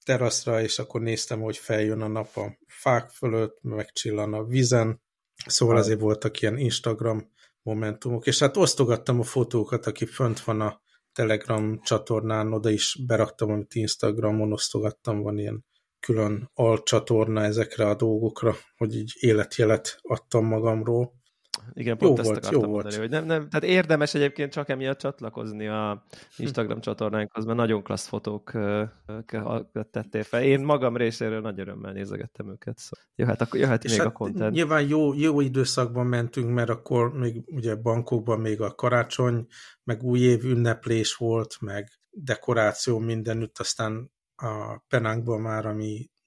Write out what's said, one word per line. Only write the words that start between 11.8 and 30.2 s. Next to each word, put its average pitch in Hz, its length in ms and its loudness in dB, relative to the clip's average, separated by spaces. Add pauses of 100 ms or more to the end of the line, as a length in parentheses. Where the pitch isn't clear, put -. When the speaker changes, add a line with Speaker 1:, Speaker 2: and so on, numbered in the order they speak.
Speaker 1:
csatornán, 110 720 0
oda 110 180 0
is 107 360 0
beraktam, 110 440 0
amit 104 240 -4
Instagramon 107 800 0
osztogattam, 104 680 -2
van 104 160 -4
ilyen 107 260 -6 (420)
külön 107 480 0
alcsatorna 110 880 2
ezekre 107 460 0
a 104 60 4
dolgokra, 110 600 0 (220)
hogy 113 200 -2
így 110 220 -6
életjelet 110 840 2
adtam - 420 0
magamról. 113 760 0 (560)
Speaker 2:
Igen, 117 260 -2
Speaker 1:
Jó 196 60 8
Speaker 2:
pont 131 120 8
ezt 113 100 2
Speaker 1:
volt, 107 100 2
Speaker 2:
akartam 135 240 2
Speaker 1:
jó 101 120 0
Speaker 2:
mondani, 104 220 -4
Speaker 1:
volt. 110 120 -4
Speaker 2:
hogy 147 100 -2
nem, 160 80 -6
nem, 156 220 -2
tehát 156 160 -2 (120)
érdemes 156 380 2
egyébként 143 380 0
csak 147 160 -6
emiatt 135 300 -4
csatlakozni 110 680 -8
a 107 380 -4 (320)
Instagram 113 400 -4
Speaker 1:
Hm. 113 60 -10
Speaker 2:
csatornánkhoz, 107 640 -4
mert 113 140 -2
nagyon 110 240 2
klassz - 240 -6
fotók, - 480 -8
ö, 104 280 0 (500)
ö, 113 280 -4 (300)
tettél 110 320 -6